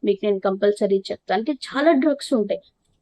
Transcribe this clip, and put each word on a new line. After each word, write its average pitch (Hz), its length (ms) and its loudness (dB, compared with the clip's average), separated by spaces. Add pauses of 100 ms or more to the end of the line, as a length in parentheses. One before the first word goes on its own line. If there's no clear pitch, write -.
మీకు 202 200 0
నేను 202 140 0
కంపల్సరీ 196 640 0 (100)
చెప్తాను. 190 280 -4
అంటే 233 120 -4
చాలా 277 400 0
డ్రగ్స్ 285 420 0
ఉంటాయి, 208 260 -2 (420)